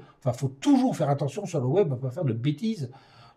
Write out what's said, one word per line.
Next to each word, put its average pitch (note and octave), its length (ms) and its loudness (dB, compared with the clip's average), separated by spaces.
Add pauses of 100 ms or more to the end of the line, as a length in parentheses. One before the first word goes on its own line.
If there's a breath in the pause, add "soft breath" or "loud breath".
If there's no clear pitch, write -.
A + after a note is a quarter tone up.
(180 loud breath)
Enfin, B2+ 140 0
faut C3 160 -4
toujours B3+ 480 2
faire C#3+ 140 2
attention C#3+ 360 -2
sur D#3 140 -2
le B2 60 0
web, E3 260 2
on B2+ 40 -4
peut C3 120 -6
pas - 20 -6
faire - 140 -4
de A#2 80 2
bêtises. D3 580 -2 (460 loud breath)